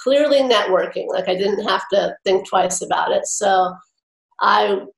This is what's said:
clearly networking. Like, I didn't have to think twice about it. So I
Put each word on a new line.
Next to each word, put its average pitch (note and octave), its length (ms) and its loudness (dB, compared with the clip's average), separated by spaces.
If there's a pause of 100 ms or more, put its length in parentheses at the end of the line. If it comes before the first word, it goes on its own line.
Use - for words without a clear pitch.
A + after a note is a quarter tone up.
clearly C#4 380 2
networking. F#3 680 0
Like, F#3 180 -4
I F#3 80 0
didn't G3+ 320 -2
have F#3+ 140 0 (100)
to F#3+ 320 0
think F#3+ 240 0
twice F#3 340 0
about E3 300 -2
it. - 140 -2
So F#3 480 0 (680)
I G#3 420 2 (160)